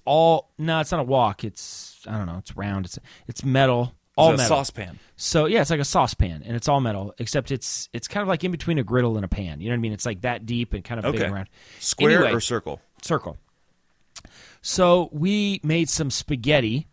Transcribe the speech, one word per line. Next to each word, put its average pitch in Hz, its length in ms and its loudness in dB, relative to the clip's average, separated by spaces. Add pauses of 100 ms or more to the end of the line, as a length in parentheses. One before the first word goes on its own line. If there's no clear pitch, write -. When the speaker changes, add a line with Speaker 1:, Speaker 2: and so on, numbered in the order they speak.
Speaker 1:
all, 160 520 4
no, 160 220 -2
it's 151 100 -4
not 175 100 0
a 135 40 -2
wok. 120 400 2
It's, - 640 -12
I 107 80 -4
don't 101 100 -4
know, 85 120 -6
it's - 180 -14
round. 98 300 -4
It's, - 120 -12 (300)
it's - 160 -8
metal, 127 480 2 (240)
all 160 120 6
Speaker 2:
Is 160 40 6
it - 20 4
a - 100 0
Speaker 1:
metal. 156 120 4
Speaker 2:
saucepan? 107 420 -6 (180)
Speaker 1:
So, - 280 2
yeah, 202 160 4
it's 143 100 2
like 156 100 0
a 139 40 0
saucepan, 87 600 0
and 117 100 -4
it's 113 120 -4
all 143 120 4
metal, 104 380 -2
except 123 340 -4
it's, - 400 -6
it's - 160 -10
kind 202 140 -4
of, 196 60 -4
like, 175 140 0
in 185 80 -2
between 165 280 -2
a 131 40 2
griddle 117 340 2
and 104 100 -2
a - 20 -4
pan. 85 320 -4
You 101 80 -6
know 120 60 -2
what 120 60 -2
I - 0 -
mean? 113 120 -2
It's, 104 140 -6
like, 101 160 -6
that 117 240 -6
deep 120 260 -4
and 98 100 -6
kind 117 160 -8
of 107 140 -6
big 113 80 -2
Speaker 2:
Okay. 98 60 0
Speaker 1:
and 98 80 -4
round. 95 140 -8 (300)
Speaker 2:
Square - 320 2 (140)
Speaker 1:
Anyway, 113 80 0
Speaker 2:
or 117 80 0
circle? 101 400 -4 (220)
Speaker 1:
circle. 87 340 -4 (1300)
So 175 500 4
we 196 500 0
made 160 260 2
some 143 220 0
spaghetti, 131 840 0